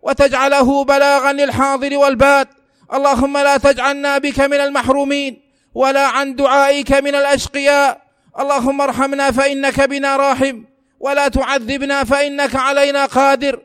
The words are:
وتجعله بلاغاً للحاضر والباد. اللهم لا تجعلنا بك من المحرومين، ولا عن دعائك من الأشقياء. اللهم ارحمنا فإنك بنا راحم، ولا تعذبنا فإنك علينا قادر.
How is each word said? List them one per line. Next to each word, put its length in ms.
وتجعله 800
بلاغاً 480
للحاضر 640
والباد. 520
اللهم 440
لا 180
تجعلنا 600
بك 220
من 200
المحرومين، 800
ولا 320
عن 280
دعائك 580
من 220
الأشقياء. 880
اللهم 400
ارحمنا 500
فإنك 500
بنا 360
راحم، 480
ولا 280
تعذبنا 760
فإنك 520
علينا 500
قادر. 580